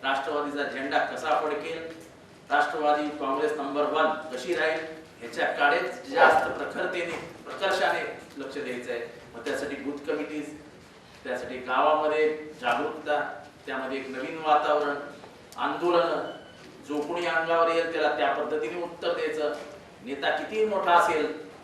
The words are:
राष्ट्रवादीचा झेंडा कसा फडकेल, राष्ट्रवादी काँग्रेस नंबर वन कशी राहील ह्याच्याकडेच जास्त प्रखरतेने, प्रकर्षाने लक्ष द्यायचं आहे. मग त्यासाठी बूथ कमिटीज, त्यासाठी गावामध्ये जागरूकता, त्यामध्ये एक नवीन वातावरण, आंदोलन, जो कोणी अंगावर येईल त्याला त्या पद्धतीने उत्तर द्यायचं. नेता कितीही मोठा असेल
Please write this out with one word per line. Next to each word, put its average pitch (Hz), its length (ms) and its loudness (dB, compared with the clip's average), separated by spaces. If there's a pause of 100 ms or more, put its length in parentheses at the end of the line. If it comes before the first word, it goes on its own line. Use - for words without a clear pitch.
राष्ट्रवादीचा 143 600 -2
झेंडा 139 340 -2
कसा 151 440 0
फडकेल, 160 520 -4 (560)
राष्ट्रवादी 151 600 2
काँग्रेस 147 420 0
नंबर 143 320 -2
वन 151 260 4
कशी - 460 -4
राहील 160 300 0 (340)
ह्याच्याकडेच - 880 0
जास्त - 400 6
प्रखरतेने, - 720 -4 (260)
प्रकर्षाने 185 760 0 (180)
लक्ष 139 200 -8
द्यायचं 123 340 -6
आहे. - 300 -8 (120)
मग 117 60 -12
त्यासाठी 139 360 -4
बूथ 143 220 -6 (100)
कमिटीज, 151 520 -4 (640)
त्यासाठी 127 340 -6
गावामध्ये 151 960 4 (100)
जागरूकता, 147 840 -2 (220)
त्यामध्ये 135 320 -4
एक 135 120 -6
नवीन 156 360 -6
वातावरण, 147 500 4 (600)
आंदोलन, 170 760 2 (560)
जो 147 140 -2
कोणी 170 240 -2
अंगावर 165 460 4
येईल 165 200 2
त्याला 151 260 2
त्या 143 160 2
पद्धतीने 156 500 -2
उत्तर 151 300 -4
द्यायचं. 151 400 0 (500)
नेता 139 260 -2
कितीही 214 360 2
मोठा 185 260 2
असेल 160 580 4 (140)